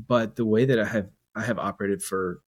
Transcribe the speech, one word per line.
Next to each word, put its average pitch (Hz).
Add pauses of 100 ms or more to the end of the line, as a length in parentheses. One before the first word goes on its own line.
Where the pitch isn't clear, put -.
but 113
the 120
way 110
that 127
I 104
have, 101 (280)
I 110
have 113
operated 98
for 92